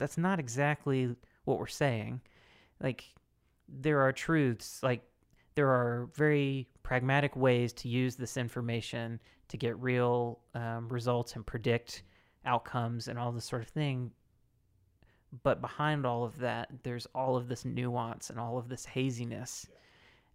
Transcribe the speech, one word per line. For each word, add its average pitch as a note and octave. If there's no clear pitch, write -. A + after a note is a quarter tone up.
that's -
not F3
exactly C3
what A#2+
we're G2
saying." A#2+
Like, C3
there C#3+
are C3+
truths, C#3
like, B2+
there C#3+
are B2
very C#3+
pragmatic C3+
ways B2
to -
use B2+
this B2+
information A#2
to -
get A#2
real, B2
um, A#2
results A#2+
and A2
predict -
outcomes A#2+
and A#2+
all A#2+
this A#2+
sort A#2+
of -
thing. C3
But -
behind D3
all A#2+
of A#2
that, A#2
there's A#2+
all C3
of B2
this B2
nuance A#2+
and A#2
all A#2
of A#2+
this B2+
haziness. B2